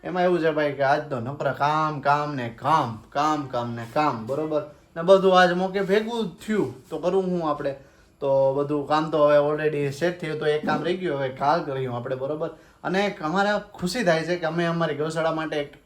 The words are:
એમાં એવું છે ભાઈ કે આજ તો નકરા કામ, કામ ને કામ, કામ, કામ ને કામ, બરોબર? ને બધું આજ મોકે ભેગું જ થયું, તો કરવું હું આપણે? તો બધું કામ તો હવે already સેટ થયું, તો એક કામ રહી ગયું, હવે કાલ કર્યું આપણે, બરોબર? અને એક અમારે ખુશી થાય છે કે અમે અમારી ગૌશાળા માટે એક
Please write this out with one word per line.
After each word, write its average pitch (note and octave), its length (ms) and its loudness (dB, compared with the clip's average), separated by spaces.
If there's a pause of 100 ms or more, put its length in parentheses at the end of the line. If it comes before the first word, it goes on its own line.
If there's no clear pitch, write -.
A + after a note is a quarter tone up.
એમાં F3 180 -2
એવું F3+ 180 4
છે D#3+ 100 2
ભાઈ D3 220 0
કે C3+ 100 -2
આજ C#3+ 280 2
તો B2+ 100 -4
નકરા C#3 320 -4
કામ, D3+ 480 0
કામ D3 340 2
ને A#2+ 220 -6
કામ, C3+ 520 0
કામ, D3 380 -2
કામ A#2+ 280 -6
ને A#2 180 -10
કામ, C3 340 0
બરોબર? D3+ 360 -2 (340)
ને E3 60 -6
બધું F#3 380 8
આજ F3+ 120 6
મોકે F#3 280 -2
ભેગું A3 460 0
જ E3 40 -6 (160)
થયું, - 420 -4
તો D#3 100 -8
કરવું F3+ 260 0
હું F3 260 -2
આપણે? C#3+ 240 -4 (460)
તો C3+ 340 2
બધું C#3+ 340 -2
કામ D#3 220 0
તો D3+ 180 4
હવે D3 80 6
already D3 540 2
સેટ E3+ 300 -4
થયું, D#3 180 -6
તો D#3 80 -2
એક D3+ 200 0
કામ D3+ 160 -2
રહી F3 140 -2
ગયું, E3 220 -4
હવે C3+ 100 -2
કાલ C#3+ 360 0
કર્યું C3+ 320 -4
આપણે, C3 200 -4
બરોબર? D3 340 -4 (340)
અને F#3+ 220 0
એક - 160 -6
અમારે F#3 260 0 (260)
ખુશી F#3 300 -4
થાય D#3+ 180 4
છે F3 140 -2
કે D#3+ 100 -4
અમે E3+ 200 0
અમારી E3 280 0
ગૌશાળા D#3+ 400 -2
માટે D#3 220 -4
એક C#3+ 160 -6 (140)